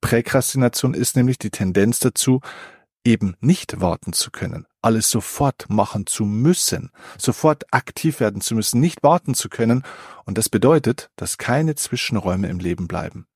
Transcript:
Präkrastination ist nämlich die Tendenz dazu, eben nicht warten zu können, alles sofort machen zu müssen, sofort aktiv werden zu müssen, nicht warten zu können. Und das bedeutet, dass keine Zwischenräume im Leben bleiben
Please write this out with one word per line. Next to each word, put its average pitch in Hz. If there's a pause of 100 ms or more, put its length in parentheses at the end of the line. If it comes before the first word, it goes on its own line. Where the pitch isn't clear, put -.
Präkrastination 127
ist 123
nämlich 127
die -
Tendenz 98
dazu, 131 (640)
eben 107
nicht 135
warten 87
zu -
können, 80 (160)
alles 113
sofort -
machen 104
zu -
müssen, 120 (260)
sofort -
aktiv -
werden 104
zu -
müssen, 110
nicht 160
warten 147
zu -
können. 120 (420)
Und 98
das 110
bedeutet, 127
dass -
keine 151
Zwischenräume 98
im 90
Leben 87
bleiben 85